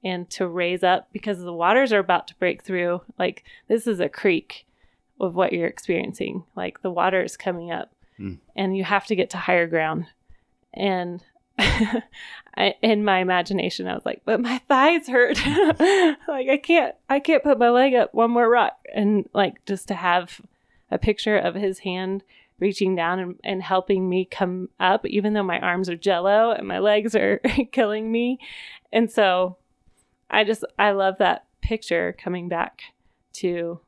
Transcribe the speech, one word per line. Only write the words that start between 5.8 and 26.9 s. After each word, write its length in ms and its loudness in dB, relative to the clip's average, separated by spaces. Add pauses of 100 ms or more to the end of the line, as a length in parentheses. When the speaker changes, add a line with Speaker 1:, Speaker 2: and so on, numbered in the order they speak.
Speaker 1:
Like, 260 -10
the 80 -6
water 320 0
is 140 -8
coming 340 -8
up 220 -10 (260)
Speaker 2:
Mm. 200 -10 (180)
Speaker 1:
and 200 -2
you 60 -2
have 240 -2
to 80 -2
get 160 -2
to 60 -10
higher 320 0
ground. 380 -2 (680)
And 480 -4 (180)
<laughs> 180 -14
I, 1200 -2
in 220 2
my 160 4
imagination, 680 -2
I 80 -4
was 100 -10
like, 200 -6
"But 160 0
my 180 -2
thighs 480 2
hurt." 400 2
<laughs> 0 - (800)
Like, 220 -4
I 120 4
can't, 340 2 (140)
I 120 2
can't 240 2
put 160 4
my 100 6
leg 240 4
up 200 2
one 180 2
more 160 4
rock. 280 4 (160)
And, 400 2
like, 340 -2
just 220 -6
to 60 -2
have 460 -2 (500)
a 80 -2
picture 380 0
of 180 0
his 260 -4
hand 420 -6 (360)
reaching 380 0
down 240 -2
and, 240 -10
and 180 -4
helping 460 0
me 160 0
come 440 -4 (120)
up, 260 2
even 260 0
though 120 0
my 160 -2
arms 280 -2
are 80 -4
jello 540 2
and 160 -4
my 140 -4
legs 340 2